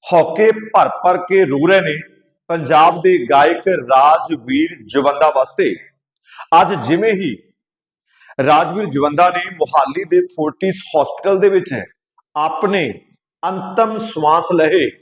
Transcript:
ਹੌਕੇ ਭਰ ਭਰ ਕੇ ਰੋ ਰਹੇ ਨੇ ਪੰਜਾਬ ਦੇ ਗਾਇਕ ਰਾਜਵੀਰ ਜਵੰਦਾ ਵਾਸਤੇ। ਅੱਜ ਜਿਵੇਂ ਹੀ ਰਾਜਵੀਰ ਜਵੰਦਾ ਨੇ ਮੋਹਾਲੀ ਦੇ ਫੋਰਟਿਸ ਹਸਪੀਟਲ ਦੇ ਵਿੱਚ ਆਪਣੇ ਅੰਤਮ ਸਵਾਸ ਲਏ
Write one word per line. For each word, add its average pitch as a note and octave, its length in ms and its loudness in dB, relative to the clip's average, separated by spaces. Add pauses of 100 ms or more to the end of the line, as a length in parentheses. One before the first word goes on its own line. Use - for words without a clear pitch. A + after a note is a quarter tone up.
(140)
ਹੌਕੇ G3+ 380 2
ਭਰ F3+ 380 0
ਭਰ F3+ 280 0
ਕੇ F#3 280 2
ਰੋ C#3 220 0
ਰਹੇ F#3+ 140 4
ਨੇ D#3 200 -6 (460)
ਪੰਜਾਬ E3 560 2
ਦੇ F3+ 260 2
ਗਾਇਕ D3+ 380 2
ਰਾਜਵੀਰ C#3+ 1000 0 (240)
ਜਵੰਦਾ C#3+ 420 2
ਵਾਸਤੇ। C3 400 -2 (880)
ਅੱਜ F#3+ 120 0
ਜਿਵੇਂ E3+ 400 -2
ਹੀ F3 220 -6 (1080)
ਰਾਜਵੀਰ E3+ 400 2
ਜਵੰਦਾ D3 440 0
ਨੇ F3+ 260 -8
ਮੋਹਾਲੀ D3 480 -2
ਦੇ F3+ 220 2
ਫੋਰਟਿਸ F3+ 500 -6
ਹਸਪੀਟਲ F#3+ 640 -2
ਦੇ G3 100 4
ਵਿੱਚ F3 260 -2 (600)
ਆਪਣੇ D#3+ 640 -4 (460)
ਅੰਤਮ F#3+ 520 -4
ਸਵਾਸ D#3+ 480 0 (100)
ਲਏ D#3 340 2 (120)